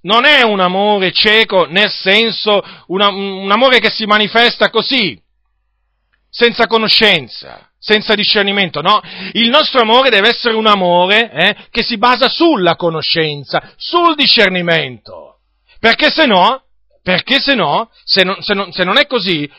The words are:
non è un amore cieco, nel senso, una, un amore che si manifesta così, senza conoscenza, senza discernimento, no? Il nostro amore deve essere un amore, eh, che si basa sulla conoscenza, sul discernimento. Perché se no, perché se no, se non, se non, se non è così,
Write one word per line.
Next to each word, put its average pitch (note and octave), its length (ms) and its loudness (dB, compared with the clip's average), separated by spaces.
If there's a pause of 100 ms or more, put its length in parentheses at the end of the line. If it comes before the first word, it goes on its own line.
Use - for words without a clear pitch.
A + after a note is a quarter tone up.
non A3+ 240 0
è D4 180 4
un G#3 180 0
amore F#3+ 500 0
cieco, G#3+ 540 2
nel F#3 260 0
senso, G#3 720 0 (240)
una, G3+ 220 0
un G3 420 -6
amore B3 280 4
che G3+ 120 0
si A3 140 -6
manifesta G#3+ 640 2
così, G#3+ 520 -4 (1080)
senza A#3 360 0
conoscenza, G3 1120 -2
senza G#3+ 380 0
discernimento, G3 680 -2
no? G3+ 200 2 (320)
Il A3+ 160 0
nostro C4+ 320 2
amore A#3+ 280 2
deve G#3+ 200 2
essere A#3 260 -2
un A3 120 0
amore, G3 640 2
eh, F3+ 240 0 (140)
che A#3 140 -4
si A#3+ 140 -4
basa A#3+ 320 2
sulla G#3+ 460 2
conoscenza, D#3 1000 -4
sul E4+ 400 0
discernimento. E3+ 1200 -2 (400)
Perché A3+ 300 0
se D#4 160 2
no, A3 380 2 (400)
perché F#3 360 -2
se C4+ 160 0
no, F#3 340 -2 (140)
se F#3+ 200 0
non, F3+ 180 -4
se G#3 120 -4
non, G3 180 -4
se F#3 120 -4
non F#3+ 140 0
è D4 80 2
così, F3 540 -4